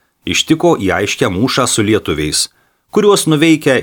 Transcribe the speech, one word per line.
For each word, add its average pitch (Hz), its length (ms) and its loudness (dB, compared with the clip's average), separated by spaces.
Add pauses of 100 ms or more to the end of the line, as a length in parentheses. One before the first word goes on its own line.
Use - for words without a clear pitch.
(280)
ištiko 156 500 0
į 95 180 -2
aiškią 104 380 -2
mūšą 123 340 -2
su 110 160 -2
lietuviais, 76 600 -2 (480)
kuriuos - 340 2
nuveikę 151 560 2